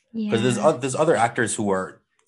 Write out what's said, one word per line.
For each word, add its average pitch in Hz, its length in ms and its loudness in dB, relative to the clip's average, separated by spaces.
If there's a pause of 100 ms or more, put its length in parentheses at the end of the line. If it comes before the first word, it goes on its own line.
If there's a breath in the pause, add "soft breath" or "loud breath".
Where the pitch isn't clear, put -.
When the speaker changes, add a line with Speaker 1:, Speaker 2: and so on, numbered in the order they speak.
(300)
Speaker 1:
'Cause 113 120 0
there's 123 160 0
Speaker 2:
Yeah. - 100 0
Speaker 1:
oth-, 156 140 2
there's 131 120 -4
other 156 220 2
actors 113 380 0
who 104 160 -2
are 92 320 -4 (260)